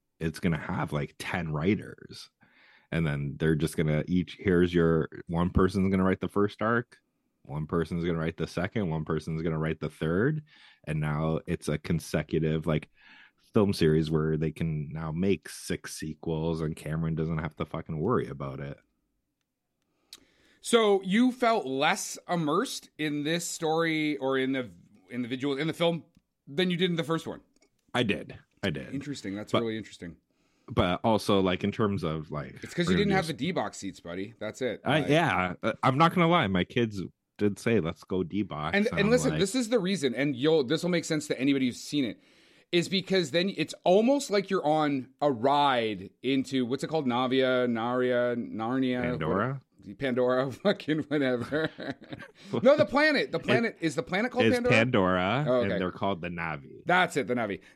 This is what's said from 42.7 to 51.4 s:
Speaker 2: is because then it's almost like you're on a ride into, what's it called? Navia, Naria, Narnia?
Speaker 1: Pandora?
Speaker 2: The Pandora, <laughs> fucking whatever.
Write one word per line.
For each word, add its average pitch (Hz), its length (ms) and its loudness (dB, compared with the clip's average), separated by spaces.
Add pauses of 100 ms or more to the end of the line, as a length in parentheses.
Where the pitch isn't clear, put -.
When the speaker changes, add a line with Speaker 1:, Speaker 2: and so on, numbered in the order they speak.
Speaker 2:
is 175 160 2
because 180 420 -2
then 175 260 0
it's 151 180 -4 (100)
almost 233 460 4
like 202 200 0
you're 185 160 0
on 147 420 0 (120)
a 147 100 4
ride 120 800 2 (120)
into, 131 420 0
what's 120 180 -4
it 156 60 -4
called? 151 180 -2
Navia, 127 640 4
Naria, 123 680 2
Narnia? 123 680 -2
Speaker 1:
Pandora? 110 580 0 (260)
Speaker 2:
The 101 80 -12
Pandora, 127 580 2
<laughs> - 120 -14
fucking 160 440 0
whatever. 139 680 0